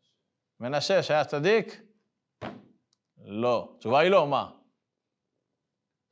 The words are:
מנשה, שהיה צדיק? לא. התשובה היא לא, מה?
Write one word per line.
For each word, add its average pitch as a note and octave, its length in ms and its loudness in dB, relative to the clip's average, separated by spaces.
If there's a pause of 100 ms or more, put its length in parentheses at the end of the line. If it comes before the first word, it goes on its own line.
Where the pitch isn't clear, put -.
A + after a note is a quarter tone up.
(600)
מנשה, D3 420 0
שהיה D3 220 0
צדיק? F3+ 580 -2 (1400)
לא. A2 520 -4
התשובה B2 220 0
היא E3+ 120 4
לא, F3+ 160 4
מה? B2 240 -4 (1600)